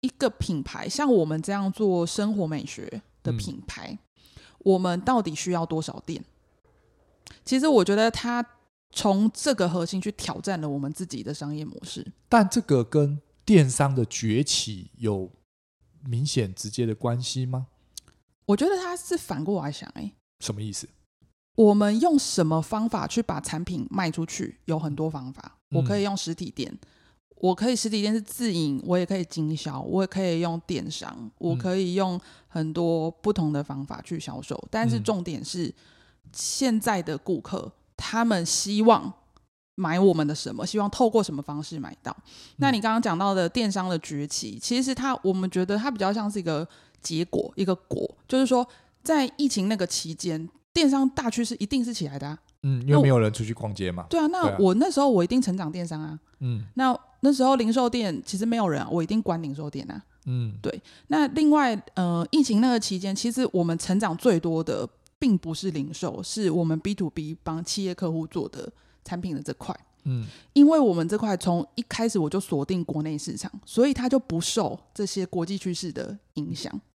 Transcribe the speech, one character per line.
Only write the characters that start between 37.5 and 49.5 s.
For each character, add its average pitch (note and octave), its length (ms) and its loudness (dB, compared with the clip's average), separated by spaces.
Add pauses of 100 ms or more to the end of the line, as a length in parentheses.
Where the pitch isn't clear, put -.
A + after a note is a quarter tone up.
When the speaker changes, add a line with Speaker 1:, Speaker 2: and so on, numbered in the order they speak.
Speaker 1:
他 - 260 -2
们 G3+ 220 2
希 G#3 380 0
望 A3 280 6 (640)
买 F3 240 0
我 F#3+ 140 8
们 D#3 120 2
的 D3 80 0
什 G#2+ 220 -8
么？ G#2+ 100 -6
希 G#3 140 -2
望 G3+ 100 0
透 A#3 200 2
过 A3 120 4
什 F3+ 120 -4
么 C#3 80 -6
方 D3 200 -8
式 D#3 160 -10
买 B2 240 -10
到？ - 140 -10
Speaker 2:
嗯。 - 80 -20 (320)
Speaker 1:
那 C#4 160 2
你 A3+ 80 2
刚 A3 140 0
刚 A#3 80 2
讲 F#3 160 2
到 G3 160 2
的 F3+ 160 2
电 A3+ 200 0
商 F#3 200 -2
的 E3+ 100 0
崛 D3 260 -6
起， A2+ 320 -8
其 B3 240 0
实 C4 140 0
它， C4 180 -2 (100)
我 F#3+ 100 2
们 F#3 180 -2
觉 F#3 140 0
得 G3+ 120 0
它 B3 140 -2
比 A3+ 60 -6
较 G3 160 0
像 G#3 180 -2
是 G3+ 80 -4
一 - 20 -6
个 E3 240 -2 (360)
结 E3 240 -2
果， - 320 -2
一 G3 80 2
个 F3+ 100 2
果。 - 340 -6 (200)
就 C4 100 4
是 C4+ 60 6
说， B3 200 4 (380)
在 D4 320 2
疫 C#4+ 120 0
情 G3 200 0